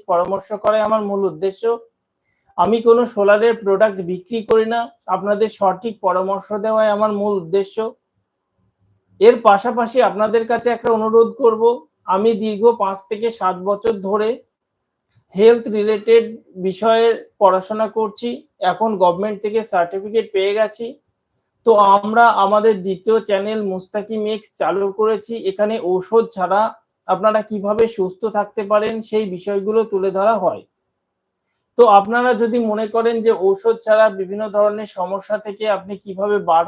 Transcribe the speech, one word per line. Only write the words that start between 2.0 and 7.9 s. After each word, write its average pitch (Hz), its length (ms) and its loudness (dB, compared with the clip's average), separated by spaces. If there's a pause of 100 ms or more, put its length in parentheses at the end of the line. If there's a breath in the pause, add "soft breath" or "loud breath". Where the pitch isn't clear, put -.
আমি 202 240 2
কোনো 233 240 4
সোলারের 208 500 2
প্রোডাক্ট 196 460 0
বিক্রি 180 420 -8
করি 220 220 2
না, 233 140 -4 (260)
আপনাদের 202 440 -2
সঠিক 196 520 -4
পরামর্শ 190 520 -2
দেওয়াই 220 360 0
আমার 208 240 0
মূল 208 200 -2
উদ্দেশ্য। 190 420 -4 (1400)